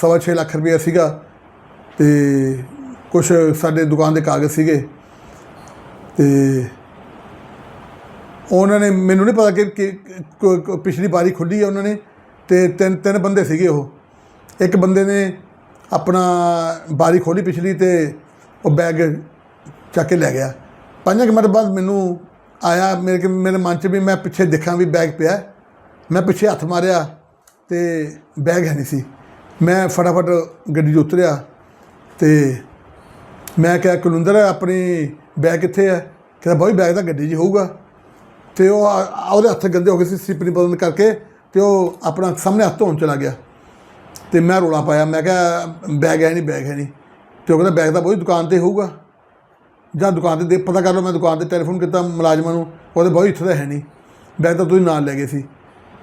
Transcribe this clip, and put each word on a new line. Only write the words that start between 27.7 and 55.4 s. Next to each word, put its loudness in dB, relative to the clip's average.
ਬੈਗ 0
ਹੈ -2
ਨਹੀਂ -4
ਸੀ। -6
ਮੈਂ 2
ਫਟਾਫਟ 0
ਗੱਡੀ 2
'ਚ 4
ਉਤਰਿਆ 0
ਤੇ 4
ਮੈਂ 2
ਕਿਹਾ 2
"ਕੁਲਵਿੰਦਰ 0
ਆਪਣੀ 0
ਬੈਗ 0
ਕਿੱਥੇ 2
ਹੈ?" -4
ਕਹਿੰਦਾ 2
"ਬਾਈ 4
ਬੈਗ 2
ਤਾਂ -2
ਗੱਡੀ -6
'ਚ -4
ਹੋਊਗਾ।" 0
ਤੇ 4
ਉਹ 2
ਆ, -2
ਉਹਦੇ 4
ਹੱਥ 0
ਗੰਦੇ 2
ਹੋ 2
ਗਏ 2
ਸੀ -4
ਸਿਪਰੀ -4
ਬਦਲਣ 0
ਕਰਕੇ 0
ਤੇ 2
ਉਹ 0
ਆਪਣਾ -4
ਸਾਹਮਣੇ 0
ਹੱਥ -2
ਧੋਣ 0
ਚਲਾ -2
ਗਿਆ। -4
ਤੇ 4
ਮੈਂ 2
ਰੌਲਾ 0
ਪਾਇਆ, 0
ਮੈਂ -2
ਕਿਹਾ 0
"ਬੈਗ 0
ਹੈ 2
ਨਹੀਂ, -4
ਬੈਗ -6
ਹੈ -8
ਨਹੀਂ।" -8
ਤੇ 2
ਉਹ 4
ਕਹਿੰਦਾ 2
"ਬੈਗ 0
ਤਾਂ 0
ਬਾਈ 0
ਦੁਕਾਨ -2
'ਤੇ 2
ਹੋਊਗਾ, 0
ਜਾਂ 2
ਦੁਕਾਨ 0
'ਤੇ -4
ਦੇ, 2
ਪਤਾ 0
ਕਰ 0
ਲਓ।" 0
ਮੈਂ -4
ਦੁਕਾਨ 0
'ਤੇ -4
ਟੈਲੀਫੋਨ -4
ਕੀਤਾ -2
ਮੁਲਾਜ਼ਮਾਂ -2
ਨੂੰ, -4
ਉਹਦੇ 2
"ਬਾਈ 2
ਇੱਥੇ -4
ਤਾਂ 0
ਹੈ -4
ਨਹੀਂ, -8
ਬੈਗ 2
ਤਾਂ 4
ਤੁਸੀਂ 2
ਨਾਲ 0
ਲੈ -4
ਗਏ -6
ਸੀ।" -8